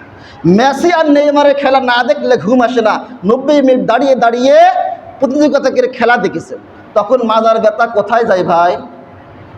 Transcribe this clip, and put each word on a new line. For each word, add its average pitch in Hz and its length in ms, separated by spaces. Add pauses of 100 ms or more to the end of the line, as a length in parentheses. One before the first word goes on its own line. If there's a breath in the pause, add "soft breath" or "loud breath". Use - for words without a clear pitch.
(460 loud breath)
মেসি 262 480
আর 311 180
নেইমারের 285 420
খেলা 269 260
না 247 240
দেখলে 247 340
ঘুম 247 240
আসে 233 200
না, 202 180 (260 loud breath)
নব্বই 269 360
মিনিট 254 240
দাঁড়িয়ে 254 300
দাঁড়িয়ে 247 460 (580)
প্রতিযোগিতাকে 262 680
খেলা 240 300
দেখেছেন, 160 400 (360)
তখন 214 300
মাজার 220 360
ব্যথা 214 280
কোথায় 226 380
যায় 185 180
ভাই? 175 340 (800)